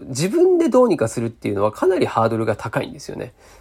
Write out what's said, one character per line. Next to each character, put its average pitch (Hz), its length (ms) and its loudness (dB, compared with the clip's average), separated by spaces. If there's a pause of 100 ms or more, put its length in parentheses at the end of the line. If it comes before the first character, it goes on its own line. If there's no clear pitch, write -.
自 131 240 -4
分 359 280 4
で 330 120 2
ど 254 160 6
う 240 40 4
に 202 80 2
か 113 120 0
す - 120 -6
る 117 60 -2
っ 117 40 -6
て - 180 -8
い 104 40 -2
う - 40 -4
の 101 80 2
は 107 80 0
か - 160 -2
な 370 100 2
り - 80 2
ハ 120 160 0
ー 113 60 2
ド 113 80 0
ル 110 100 -2
が 110 80 0
高 - 260 -6
い - 80 -6
ん - 40 -14
で - 80 -16
す - 100 -14
よ - 60 -12
ね。 - 180 -10 (260)